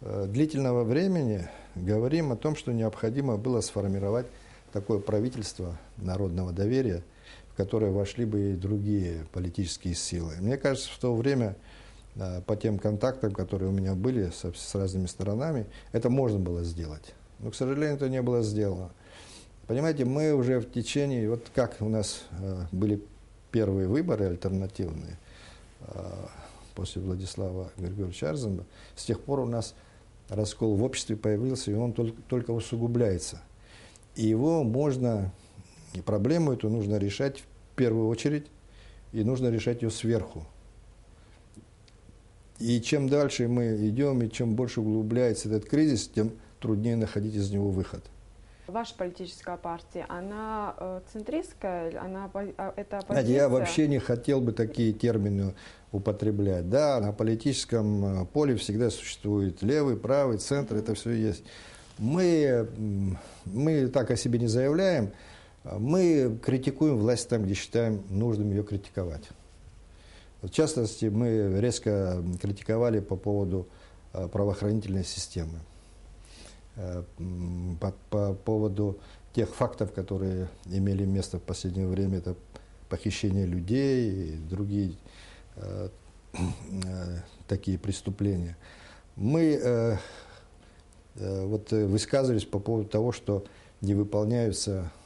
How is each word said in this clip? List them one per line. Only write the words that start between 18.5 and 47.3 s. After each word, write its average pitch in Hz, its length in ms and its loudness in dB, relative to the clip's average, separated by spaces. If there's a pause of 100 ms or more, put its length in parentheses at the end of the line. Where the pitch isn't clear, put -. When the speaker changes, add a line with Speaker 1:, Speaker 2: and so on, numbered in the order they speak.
Speaker 1:
Понимаете, 143 380 0
мы 147 280 2
уже 127 280 4
в - 100 -6
течение, 123 600 0
вот 117 240 -4
как 123 260 2
у 107 80 0
нас, 110 340 -2 (180)
э, 95 220 -6 (100)
были 104 280 0 (500)
первые 98 380 2
выборы 120 380 2
альтернативные, 87 920 -4 (600)
э, 92 460 -12 (480)
после 95 280 -6
Владислава 92 720 -6
Григорьевича 95 540 -4
Арзенба, 104 340 -4 (300)
с - 100 -14
тех 113 160 0
пор 135 200 -2
у 123 60 -2
нас 117 280 -4 (540)
раскол 104 480 0
в 101 80 4
обществе 127 320 -2
появился, 110 540 0
и 101 40 0
он 117 200 0
тол-, 113 200 0 (140)
только 120 240 -2
усугубляется. 117 880 0 (760)
И 113 120 0
его 143 360 4
можно, 120 720 2 (600)
и 180 60 -8
проблему 135 520 2
эту 110 180 0
нужно 107 260 0
решать 104 440 0
в - 360 -20
первую 113 320 4
очередь, 147 380 0 (640)
и 110 120 0
нужно 123 240 2
решать 117 340 0
её 113 80 0
сверху. 107 560 -2 (2000)
И 117 220 2
чем 139 280 2
дальше 139 400 4
мы 117 280 2 (120)
идём, 131 340 2
и 110 80 0
чем 117 240 0
больше 120 260 0
углубляется 110 680 2
этот 107 200 0
кризис, 143 400 4
тем 113 240 2 (280)
труднее 113 360 0
находить 107 380 -2